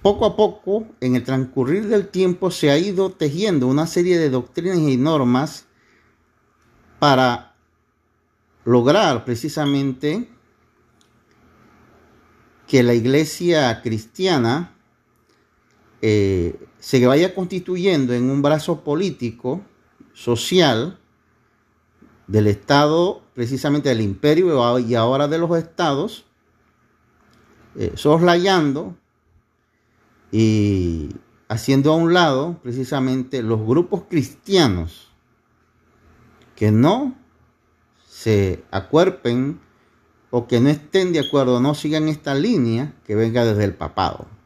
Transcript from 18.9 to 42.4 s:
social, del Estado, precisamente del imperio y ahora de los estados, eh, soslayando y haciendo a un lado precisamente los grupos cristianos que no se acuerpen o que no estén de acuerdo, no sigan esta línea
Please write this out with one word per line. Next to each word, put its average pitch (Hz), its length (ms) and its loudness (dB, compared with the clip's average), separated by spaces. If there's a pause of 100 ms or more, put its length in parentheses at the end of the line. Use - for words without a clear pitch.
social, 139 840 0 (1300)
del 104 180 2
Estado, 151 760 0 (100)
precisamente 139 540 -4
del 113 140 0
imperio 131 760 2
y 120 160 -2
ahora 127 320 0
de 151 100 -2
los 170 220 -2
estados, 165 680 -6 (1500)
eh, 110 220 -6
soslayando 170 1000 0 (1300)
y 101 760 0 (400)
haciendo 135 440 0
a 160 40 2
un 165 180 2
lado 165 480 0
precisamente 131 800 -4
los 110 240 -2
grupos 175 420 0
cristianos 123 1040 -2 (1400)
que 107 160 2
no 196 460 2 (920)
se 101 640 -2
acuerpen 139 880 -2 (720)
o 120 160 -2
que 120 140 2
no 131 80 4
estén 180 440 0
de 160 60 0
acuerdo, 135 400 0
no 143 160 2
sigan 156 320 -2
esta 147 300 -4
línea 143 580 0 (100)